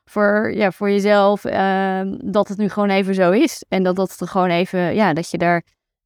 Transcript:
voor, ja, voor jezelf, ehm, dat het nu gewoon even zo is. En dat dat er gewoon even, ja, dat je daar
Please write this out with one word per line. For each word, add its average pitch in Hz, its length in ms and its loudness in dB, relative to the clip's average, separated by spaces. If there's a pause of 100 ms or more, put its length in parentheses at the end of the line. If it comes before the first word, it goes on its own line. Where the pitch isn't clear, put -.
voor, 208 500 0
ja, 208 160 0
voor 202 200 -4
jezelf, 202 540 2
ehm, 190 800 -2
dat 202 240 0
het 190 100 -10
nu 208 100 0
gewoon 202 220 -2
even 196 240 0
zo 185 160 4
is. 240 380 0
En 190 140 0
dat 180 140 0
dat 185 240 -4
er 175 80 -8
gewoon 185 220 0
even, 175 440 0
ja, 202 180 2
dat 165 180 -4
je 170 80 -6
daar 170 240 2 (440)